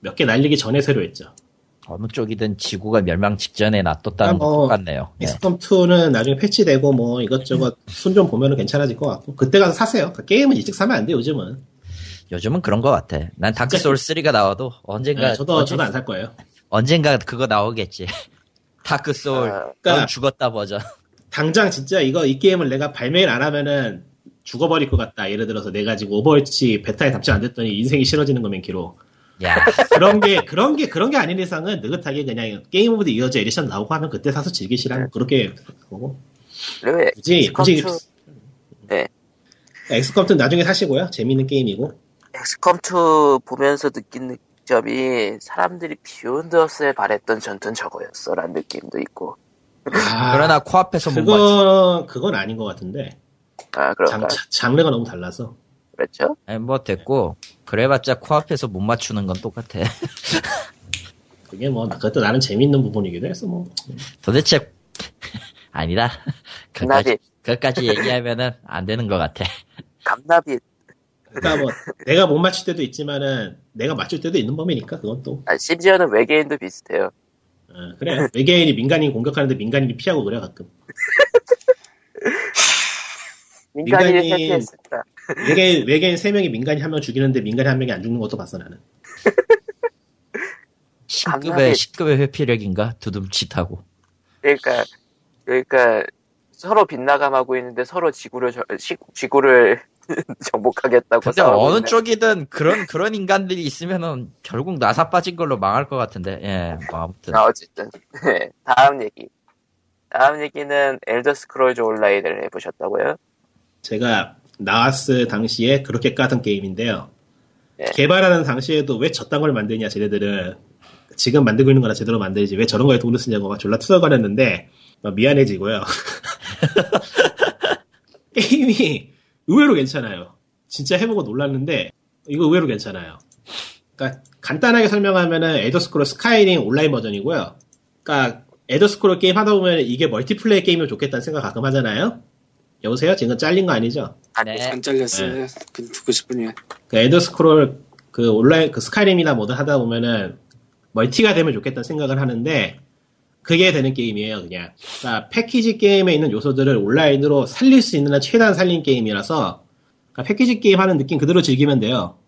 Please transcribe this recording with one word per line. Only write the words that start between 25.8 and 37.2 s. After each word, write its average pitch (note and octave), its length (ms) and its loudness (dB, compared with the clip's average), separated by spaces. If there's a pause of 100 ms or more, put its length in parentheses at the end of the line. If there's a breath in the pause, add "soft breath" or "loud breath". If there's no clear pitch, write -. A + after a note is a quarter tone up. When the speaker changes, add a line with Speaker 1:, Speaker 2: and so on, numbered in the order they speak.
Speaker 1:
지금 G2+ 180 -6
오버워치 B2+ 680 2
베타에 C3+ 280 0
답장 B2+ 240 0
안 G2+ 60 0
됐더니 A2+ 380 -6
인생이 C3 260 2
싫어지는 C#3 380 0
거 G#2 60 -4
맨키로. F#2 480 -8 (460 soft breath)
Speaker 2:
야. F2 120 2
Speaker 1:
<laughs> - 380 4
그런 G#3 260 6
게, G3 240 4
그런 B3 320 0
게, C#4+ 140 -2
그런 G3+ 220 0
게 D4 60 2
아닌 F3+ 220 0
이상은 F3+ 420 -4
느긋하게 C#3+ 440 -6
그냥 A2+ 460 -8
게임 A3 220 4
오브 G#3 120 0
더 D3 60 0
이어즈 B2 260 0
에디션 A#2 320 -2
나오고 G2+ 260 -4
하면 D#3 140 -4
그때 - 220 -4
사서 C#3+ 200 -4
즐기시라는 B2+ 540 -4
Speaker 3:
네. B2+ 80 -8
Speaker 1:
그렇게 B2 420 0 (340)
보고. B2 300 -12 (640 loud breath)
Speaker 3:
그리고 - 340 2
Speaker 1:
굳이, F3 220 0